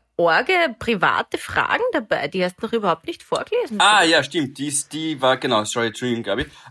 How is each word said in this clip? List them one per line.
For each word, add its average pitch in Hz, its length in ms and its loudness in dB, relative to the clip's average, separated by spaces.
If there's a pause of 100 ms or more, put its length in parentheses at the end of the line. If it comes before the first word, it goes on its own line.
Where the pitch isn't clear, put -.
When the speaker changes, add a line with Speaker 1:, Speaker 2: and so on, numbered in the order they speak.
(160)
Speaker 1:
orge 240 640 2
private 170 600 0
Fragen - 440 -2 (100)
dabei. 214 360 -2
Die 185 140 -2
hast 180 180 -4
du 226 60 -6
noch 214 60 -4
überhaupt 202 340 0
nicht - 160 -10
vorgelesen. 349 580 -4
Speaker 2:
Ah, 196 220 6
ja, 160 220 4
stimmt. 139 340 -4
Die 139 100 -6
ist, - 240 -6
die 156 280 -6
war, 127 160 4
genau, 123 280 0
sorry, 117 240 -2
Entschuldigung, 117 360 -4
Gabi. 101 220 -2 (240)